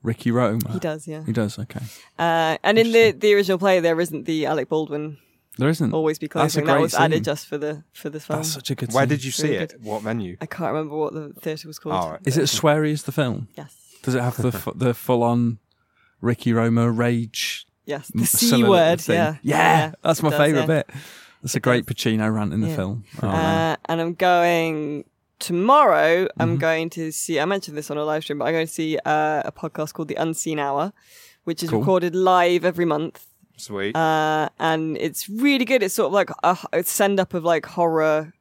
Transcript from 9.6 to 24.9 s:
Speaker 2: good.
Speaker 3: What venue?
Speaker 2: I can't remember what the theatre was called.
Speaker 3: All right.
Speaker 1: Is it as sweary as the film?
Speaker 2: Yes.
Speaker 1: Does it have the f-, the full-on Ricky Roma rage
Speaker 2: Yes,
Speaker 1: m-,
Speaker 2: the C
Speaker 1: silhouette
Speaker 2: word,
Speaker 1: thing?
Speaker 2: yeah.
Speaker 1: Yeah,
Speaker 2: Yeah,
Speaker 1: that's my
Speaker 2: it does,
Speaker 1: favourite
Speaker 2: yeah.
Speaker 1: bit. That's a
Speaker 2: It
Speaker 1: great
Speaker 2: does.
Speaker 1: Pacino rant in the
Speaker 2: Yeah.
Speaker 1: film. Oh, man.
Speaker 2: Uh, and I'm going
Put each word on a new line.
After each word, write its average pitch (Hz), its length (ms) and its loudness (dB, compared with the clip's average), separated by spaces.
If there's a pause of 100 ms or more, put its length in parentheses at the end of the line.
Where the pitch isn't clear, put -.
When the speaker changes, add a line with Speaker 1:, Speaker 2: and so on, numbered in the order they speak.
Speaker 2:
good. 113 100 -20
Speaker 3:
What 107 200 -6
venue? 107 360 -6
Speaker 2:
I 160 60 -10
can't 156 260 -6
remember 151 240 -6
what 156 180 -4
the 151 280 -12
theatre 156 260 -10
was 156 120 -16
called. - 160 -6
Speaker 3:
All 85 160 -4
right. 80 120 -14
Speaker 1:
Is 131 140 0
it 156 60 2
as - 140 0
sweary 151 360 2
as 151 100 -6
the - 80 -8
film? 120 460 -4
Speaker 2:
Yes. 147 180 -18 (280)
Speaker 1:
Does 127 120 -2
it 120 80 0
have 120 180 -2
the 127 60 0
f-, 113 280 -4
the 123 200 0
full-on 120 640 0 (600)
Ricky 117 320 0
Roma 117 360 4
rage 117 800 -2 (180)
Speaker 2:
Yes, 139 300 -10
Speaker 1:
m-, 226 60 0
Speaker 2:
the - 60 2
C - 200 2
Speaker 1:
silhouette 233 220 4
Speaker 2:
word, 170 320 4
Speaker 1:
thing? 180 140 0
Speaker 2:
yeah. 160 280 0
Speaker 1:
Yeah, 147 140 0 (300)
Speaker 2:
Yeah, 156 40 -8 (100)
Speaker 1:
that's 160 220 0
my 156 60 4
Speaker 2:
it - 20 2
does, 151 80 0
Speaker 1:
favourite 147 300 4
Speaker 2:
yeah. 160 80 4
Speaker 1:
bit. - 120 -4 (540)
That's 135 100 -6
a - 40 0
Speaker 2:
It 120 40 -2
Speaker 1:
great 123 240 2
Speaker 2:
does. 113 100 -6
Speaker 1:
Pacino 110 380 0
rant 104 180 -2
in 101 100 -2
the 160 80 0
Speaker 2:
Yeah. 156 80 -4
Speaker 1:
film. 101 260 -4 (180)
Oh, - 60 -2
man. 160 460 0
Speaker 2:
Uh, - 20 -4 (100)
and 165 160 -2
I'm 170 140 -2
going 165 880 2 (460)